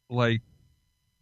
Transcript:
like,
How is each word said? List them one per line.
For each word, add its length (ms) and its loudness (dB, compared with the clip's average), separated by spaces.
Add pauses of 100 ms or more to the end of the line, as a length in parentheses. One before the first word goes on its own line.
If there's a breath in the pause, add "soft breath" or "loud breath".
(100)
like, 320 0 (800)